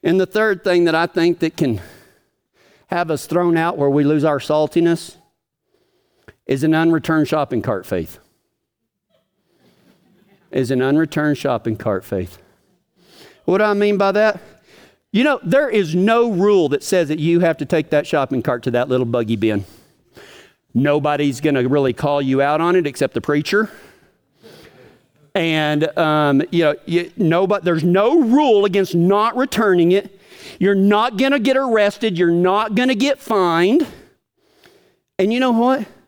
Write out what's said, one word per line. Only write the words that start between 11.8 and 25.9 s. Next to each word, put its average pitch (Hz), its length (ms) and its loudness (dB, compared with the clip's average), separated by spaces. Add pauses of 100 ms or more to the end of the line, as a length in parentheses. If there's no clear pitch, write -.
faith. 90 340 -8 (1040)
What 185 140 0
do 208 60 2
I 208 100 0
mean 208 220 0
by 196 140 0
that? 208 300 0 (720)
You 214 100 2
know, 277 220 2
there 262 260 0
is 185 240 0
no 226 380 2
rule 185 380 2
that 143 120 -2
says 180 240 0
that 151 140 -4
you 170 180 2
have 170 200 0
to 151 60 -6
take 156 260 -2
that 147 140 0
shopping 135 380 -2
cart 123 220 -4
to 123 80 -4
that 120 160 0
little 127 180 0
buggy 117 300 -2
bin. 104 280 -2 (1080)
Nobody's 143 680 0
gonna 135 280 0
really 135 240 0
call 143 280 -2
you 131 220 0
out 151 180 0
on 170 140 2
it 175 140 0
except 131 260 -4
the 117 60 -4
preacher. 151 500 -2 (1600)
And, 156 640 -2